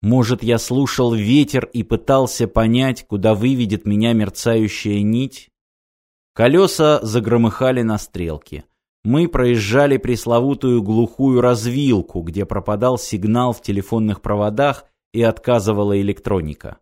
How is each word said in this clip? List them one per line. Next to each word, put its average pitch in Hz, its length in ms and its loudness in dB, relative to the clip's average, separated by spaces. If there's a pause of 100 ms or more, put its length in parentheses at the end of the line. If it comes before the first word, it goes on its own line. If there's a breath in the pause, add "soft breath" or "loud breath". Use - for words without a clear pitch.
Может, 117 400 2
я 113 160 0
слушал 127 560 0
ветер 127 580 2
и 117 100 -4
пытался 123 640 0
понять, 120 580 0
куда 107 280 2
выведет 113 500 -2
меня 104 280 0
мерцающая 107 920 -2
нить? 117 480 -4 (840)
Колеса 151 680 2
загромыхали 117 800 0
на 110 160 -2
стрелке. 80 640 -10 (400)
Мы 151 240 2
проезжали 123 680 2
пресловутую 120 880 0
глухую 120 580 2
развилку, 120 800 0
где 87 220 -6
пропадал 107 540 -2
сигнал 113 540 -2
в - 100 -10
телефонных 104 580 -4
проводах 107 640 -2 (280)
и 117 100 0
отказывала 104 800 0
электроника. 98 800 -6